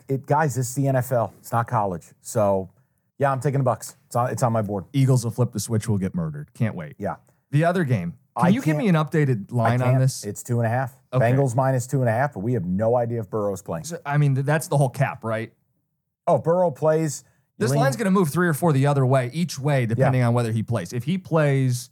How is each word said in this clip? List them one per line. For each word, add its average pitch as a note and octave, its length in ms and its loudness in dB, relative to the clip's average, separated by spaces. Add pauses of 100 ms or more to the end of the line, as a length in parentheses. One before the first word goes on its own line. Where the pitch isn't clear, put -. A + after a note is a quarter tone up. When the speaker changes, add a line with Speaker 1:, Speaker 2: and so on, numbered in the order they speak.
Speaker 1:
it, C3+ 180 -4
guys, D3 300 0
this B2 140 -4
is - 60 -10
the C#3 120 0
N C3+ 100 2
F B2 140 -2
L. A2+ 280 0
It's - 120 -20
not A#2 160 0
college. G2+ 380 -2 (160)
So, G2 480 0 (500)
yeah, C#3 120 2
I'm C3 80 -2
taking C#3 200 0
the C3+ 40 0
Bucks. A#2+ 320 -2 (120)
It's - 80 -8
on, B2 160 0
it's A#2+ 120 -4
on A#2+ 80 4
my A2+ 120 2
board. G2 280 -6
Speaker 2:
Eagles C3 320 4
will A#2 80 -4
flip B2 200 -2
the G#2 80 -6
switch, A2+ 280 -2
we'll G#2 120 2
get F#2 160 -2
murdered. D#2 380 -6
Can't G#2 220 -4
wait. D#2+ 220 -12
Speaker 1:
Yeah. F#2+ 180 -6 (360)
Speaker 2:
The D3 120 2
other F3+ 200 2
game. F#2+ 300 -2 (220)
Can B2 120 2
Speaker 1:
I - 20 6
Speaker 2:
you G3+ 60 4
give C4 100 -2
Speaker 1:
can't D#4 140 2
Speaker 2:
me B3+ 100 0
an E3+ 60 4
updated D3 560 0
Speaker 1:
I A#2+ 40 -4
Speaker 2:
line A#2+ 260 2
on B2+ 100 2
Speaker 1:
can't. C3 80 4
Speaker 2:
this? C3 260 0
Speaker 1:
It's G2+ 180 -8
two A#2+ 160 -2
and A#2 80 0
a - 20 -2
half. B2+ 240 -2 (200)
Speaker 2:
Okay. B2+ 180 2
Speaker 1:
Bengals C3 240 2
minus C3 320 2
two C#3+ 140 -2
and B2 80 2
a - 20 2
half, C3 220 0
but G2 60 -10
we A2 140 -2
have G2 120 -2
no G#2 300 2
idea A#2+ 240 0
if G#2+ 100 -8
Burrow's G2+ 320 -4
playing. E2 240 -8
Speaker 2:
So, E3 200 -10
I C#3+ 120 -2
mean, C#3+ 180 4
th-, C3+ 100 -2
that's D#3 220 -2
the D3 100 0
whole C#3 120 2
cap, A#2+ 340 -4
right? A2+ 300 -6 (720)
Speaker 1:
Oh, E3+ 100 4
if - 60 -6
Burrow F3 280 2
plays, D#3 520 0 (360)
you G#3 60 0
Speaker 2:
This C3 60 2
Speaker 1:
lean C#3+ 100 2
Speaker 2:
line's C4 140 2
gonna G3+ 160 0
move F#3 180 4
three F3 180 2
or E3 80 2
four E3 180 2
the C3+ 140 4
other C3+ 180 2
way, B2+ 280 2
each D#3+ 260 -4
way, C3+ 260 0
depending B2 360 2
Speaker 1:
Yeah. A#2+ 80 2
Speaker 2:
on A#2 40 2
whether A#2+ 180 0
he A2 120 0
plays. F#2+ 300 -4
If A#2+ 100 -6
he F3+ 160 -2
plays C3+ 720 0